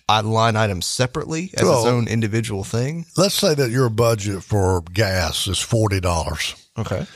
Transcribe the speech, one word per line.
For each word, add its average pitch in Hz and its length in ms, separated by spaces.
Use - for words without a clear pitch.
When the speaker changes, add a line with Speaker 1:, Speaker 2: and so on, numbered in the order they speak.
Speaker 1:
i-, 107 100
line 110 380
item 101 240
separately 156 760
as - 80
Speaker 2:
Well, 147 160
Speaker 1:
its 113 80
own 120 220
individual 110 560
thing. 143 400
Speaker 2:
let's 185 200
say 185 200
that 131 160
your 127 180
budget 107 540
for 92 380
gas 95 540
is 92 120
forty 104 420
dollars. 85 540
Speaker 1:
Okay. 104 380